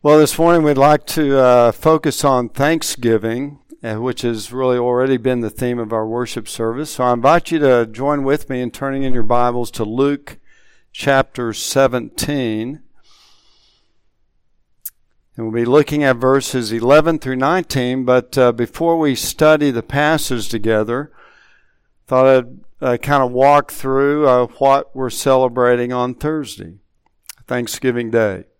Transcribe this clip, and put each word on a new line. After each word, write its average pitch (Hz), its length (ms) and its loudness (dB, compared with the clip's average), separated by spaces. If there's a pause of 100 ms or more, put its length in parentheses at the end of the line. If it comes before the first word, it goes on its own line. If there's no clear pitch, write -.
Well, 151 200 6
this - 180 2
morning 170 240 4
we'd 147 160 2
like 147 280 4
to, 139 340 0
uh, 123 320 6
focus 156 520 0
on 127 260 2
Thanksgiving, 127 1080 -2 (240)
uh, 110 140 -6
which 120 260 -6
has 113 300 -6
really 127 260 0
already 123 380 0
been 123 240 -2
the 107 100 -4
theme 123 300 -4
of 110 120 -8
our 110 140 -4
worship 117 400 -8
service. 120 460 -6
So 135 100 -6
I 123 100 2
invite 135 380 2
you 165 80 0
to 127 260 4
join 135 380 -4
with 139 260 -2
me 127 120 -6
in 120 100 -6
turning 135 320 -6
in 131 100 2
your 120 120 4
Bibles 120 480 2
to 117 120 -6
Luke 139 540 -4 (540)
chapter 135 600 -2
seventeen. 123 1300 -4 (2500)
And 113 100 -8
we'll 117 180 -2
be 117 40 -2
looking 147 360 2
at 127 140 2
verses 127 520 0
eleven 147 480 2
through 131 160 -8
nineteen, 131 720 -2
but, 127 340 0
uh, 123 140 4
before 165 480 -2
we 143 160 0
study 151 560 2
the 113 100 -4
passage 139 680 -2
together, 110 640 -2 (960)
thought 131 200 4
I'd, 131 340 2 (200)
uh, 123 220 -2
kinda 135 240 2
walk 139 460 2
through, 139 560 0
uh, 123 180 4 (120)
what 135 360 2
we're 131 160 -6
celebrating 123 840 0
on 123 220 -4
Thursday, 135 600 -8 (720)
Thanksgiving 120 640 -4
Day. 104 320 0 (160)